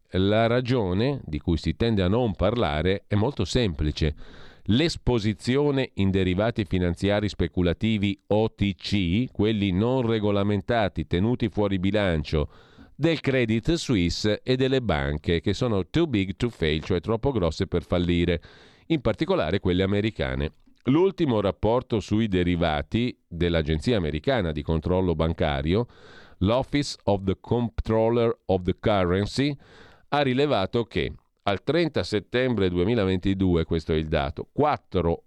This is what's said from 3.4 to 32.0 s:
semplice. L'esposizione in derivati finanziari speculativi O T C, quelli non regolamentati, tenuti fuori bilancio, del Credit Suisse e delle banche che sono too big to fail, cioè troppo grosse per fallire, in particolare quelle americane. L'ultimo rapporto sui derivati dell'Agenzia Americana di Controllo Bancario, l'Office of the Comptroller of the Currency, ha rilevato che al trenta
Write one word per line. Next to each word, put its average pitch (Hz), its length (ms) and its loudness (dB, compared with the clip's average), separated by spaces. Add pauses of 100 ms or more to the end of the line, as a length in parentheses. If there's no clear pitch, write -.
semplice. 78 680 -2 (500)
L'esposizione 127 1300 0
in 98 160 2
derivati 95 540 0
finanziari 95 640 0
speculativi 95 1000 0
O 107 260 0
T 101 220 -2
C, 101 560 0
quelli 101 400 0
non 117 360 0
regolamentati, 104 1000 0
tenuti 110 420 0
fuori 98 300 0
bilancio, 87 720 0 (440)
del 156 240 0
Credit 123 540 0
Suisse 104 720 0
e 127 120 0
delle 131 260 0
banche 76 600 -2
che 101 120 -2
sono 104 360 -2
too 165 180 0
big 98 280 -2
to 120 140 -2
fail, 78 340 -2
cioè 90 180 -2
troppo 113 300 -2
grosse 90 360 -2
per 85 160 -2
fallire, 85 580 0 (460)
in 160 140 0
particolare 110 580 0
quelle 90 240 0
americane. 85 720 -2 (320)
L'ultimo 147 560 2
rapporto 107 580 0
sui 110 280 0
derivati 87 880 0 (120)
dell'Agenzia 82 720 0
Americana 82 540 -2
di 76 100 -6
Controllo 85 540 0
Bancario, 80 720 0 (520)
l'Office 131 640 0
of 98 200 0
the 95 160 -2
Comptroller 117 920 0 (140)
of 95 160 0
the 92 180 -2
Currency, 101 760 0 (540)
ha 147 120 0
rilevato 123 640 2
che 71 260 -4 (320)
al 101 200 -2
trenta 147 400 0